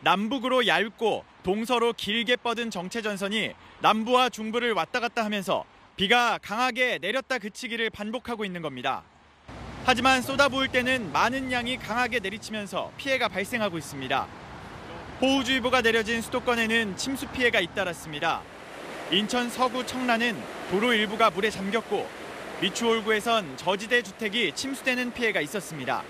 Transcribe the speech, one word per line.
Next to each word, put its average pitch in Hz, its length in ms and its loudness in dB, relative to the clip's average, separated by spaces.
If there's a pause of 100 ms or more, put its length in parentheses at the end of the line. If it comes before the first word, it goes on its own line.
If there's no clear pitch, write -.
남북으로 226 640 2
얇고 185 560 2 (200)
동서로 226 500 2
길게 226 440 0
뻗은 233 340 -4
정체전선이 196 800 -4 (260)
남부와 240 500 6
중부를 226 440 -2
왔다 185 260 0
갔다 226 240 -2
하면서 190 400 0 (320)
비가 214 460 4
강하게 247 580 0
내렸다 247 380 -2
그치기를 220 540 -4
반복하고 220 520 -6
있는 180 200 -6
겁니다. 131 400 -2 (840)
하지만 254 380 6
쏟아부을 269 460 2
때는 247 420 0
많은 247 400 2
양이 247 260 -2
강하게 240 420 0
내리치면서 202 800 -6
피해가 262 300 0
발생하고 196 500 -2
있습니다. 135 500 -2 (920)
호우주의보가 254 600 2
내려진 226 380 2
수도권에는 226 760 0
침수 262 300 -4
피해가 240 320 2
잇따랐습니다. 165 840 -2 (680)
인천 226 400 2
서구 247 340 0
청라는 240 560 0 (300)
도로 226 220 4
일부가 214 360 4
물에 196 220 0
잠겼고 196 580 -2 (520)
미추홀구에선 214 960 0
저지대 214 440 0
주택이 208 520 -2
침수되는 254 600 -2
피해가 214 280 0
있었습니다. 143 680 -4